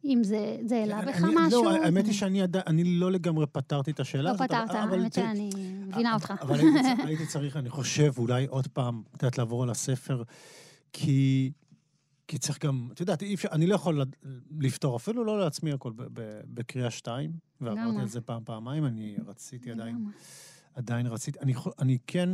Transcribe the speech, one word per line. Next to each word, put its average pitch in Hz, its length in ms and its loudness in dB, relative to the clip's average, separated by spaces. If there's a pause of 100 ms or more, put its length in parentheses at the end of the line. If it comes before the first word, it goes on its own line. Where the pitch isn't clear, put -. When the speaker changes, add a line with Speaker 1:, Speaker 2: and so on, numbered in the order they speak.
Speaker 1:
אם 254 180 4
זה, 214 420 0
זה 226 100 2
העלה 214 240 0
Speaker 2:
אני, - 60 -2
Speaker 1:
בך 175 180 0
Speaker 2:
אני, 320 120 6
לא, 330 120 8
Speaker 1:
משהו? 240 220 6
Speaker 2:
האמת 311 360 4
היא 208 80 2
Speaker 1:
זה 202 60 0
Speaker 2:
שאני 196 220 2
עד-, 180 160 2
אני 170 260 2
לא 180 280 4
לגמרי 165 360 2
פתרתי 143 440 -2
את - 80 -6
השאלה 135 240 -2
Speaker 1:
לא 165 60 0
Speaker 2:
הזאת, 254 220 0
אבל, 226 140 0
Speaker 1:
פתרת, 226 100 -4
Speaker 2:
אבל 214 240 0
Speaker 1:
האמת 226 140 0
Speaker 2:
תראי, - 140 2
Speaker 1:
שאני 208 220 -2 (380)
מבינה 226 280 0
Speaker 2:
אבל, 214 60 0
Speaker 1:
אותך. - 200 -6
Speaker 2:
אבל 135 180 2
הייתי 302 240 8
צ-, 254 220 2
Speaker 1:
<laughs> - 20 -4
Speaker 2:
הייתי 156 180 -2
צריך, 143 320 -4
אני 127 120 -4
חושב, 139 480 2
אולי 123 280 2
עוד 135 220 -2
פעם, 120 360 -4 (120)
את - 80 -6
יודעת, 123 140 0
לעבור 120 260 0
על 123 60 0
הספר, 127 540 -4 (680)
כי... 135 580 2 (760)
כי 151 100 -6
צריך 143 280 -4
גם, 131 280 -2
את - 60 -20
יודעת, 175 220 -2
אי 202 140 -4
אפשר, 202 160 -4
אני 160 160 4
לא 202 80 6
יכול 160 260 2
לד-, 135 140 -4 (440)
לפתור, 131 360 0
אפילו 226 280 -2
לא 214 160 0
לעצמי 165 320 -2
הכל 131 200 -6
ב-, 113 120 -12 (100)
ב-, 107 280 -12 (120)
בקריאה 120 380 -4
שתיים, 131 400 -6 (300)
ועברתי 117 200 -4
Speaker 1:
לגמרי. 208 200 -2
Speaker 2:
על 120 60 -2
זה 117 140 -6
פעם, 117 240 -8
פעמיים, 123 400 -4
אני 110 300 -4 (100)
רציתי 123 460 -14
עדיין, 117 240 -8
Speaker 1:
לגמרי. 107 180 -8 (600)
Speaker 2:
עדיין 120 340 -2
רציתי, 117 320 -6
אני 131 140 0
חו-, 127 260 -6
אני 131 180 2 (100)
כן 180 260 0